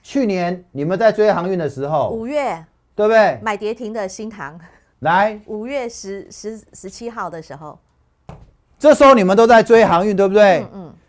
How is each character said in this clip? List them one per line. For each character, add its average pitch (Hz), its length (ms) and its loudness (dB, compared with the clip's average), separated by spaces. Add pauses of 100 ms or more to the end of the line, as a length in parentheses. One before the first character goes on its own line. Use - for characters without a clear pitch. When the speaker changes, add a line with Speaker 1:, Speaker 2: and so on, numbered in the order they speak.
Speaker 1:
去 269 240 -4
年 180 460 -6
你 139 120 -8
们 180 140 -4
在 220 140 2
追 214 200 0
航 175 160 -4
运 190 120 -4
的 151 100 -4
时 131 180 -8
候。 143 220 -2
Speaker 2:
五 226 160 -8
月。 247 400 -6 (300)
Speaker 1:
对 208 100 0
不 220 80 2
对？ 196 300 4
Speaker 2:
买 214 120 -4
跌 208 160 -8
停 233 220 -12
的 202 160 -8
新 214 180 -14
唐。 170 320 -16 (420)
Speaker 1:
来。 202 440 0
Speaker 2:
五 214 220 -12
月 262 200 -8
十、 196 440 -14
十、 220 280 -16 (140)
十 - 160 -18
七 233 180 -16
号 226 220 -10
的 165 100 -14
时 151 160 -18
候。 151 220 -20 (1000)
Speaker 1:
这 294 160 6
时 - 80 4
候 269 100 8
你 226 100 4
们 190 140 2
都 226 80 6
在 226 160 6
追 226 240 4
航 185 220 0
运， 202 80 -2
对 196 120 2
不 190 60 -2
对？ 196 280 4 (120)
Speaker 2:
嗯， 185 140 -18
嗯。 - 60 -20 (160)